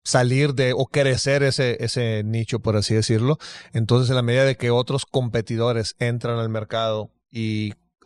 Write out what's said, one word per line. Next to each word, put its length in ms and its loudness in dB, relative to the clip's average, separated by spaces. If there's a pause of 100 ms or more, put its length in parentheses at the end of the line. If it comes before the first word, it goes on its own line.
salir 520 2
de, 180 2
o 140 0
crecer 580 2
ese, 400 0
ese 400 -2
nicho, 340 -2
por 180 0
así 180 0
decirlo. 440 2 (340)
Entonces, 380 2
en 60 2
la 60 2
medida 220 2
de 120 2
que 160 0
otros 340 0
competidores 920 -2
entran 400 -2
al 80 -2
mercado 640 -4 (180)
y 440 -4 (320)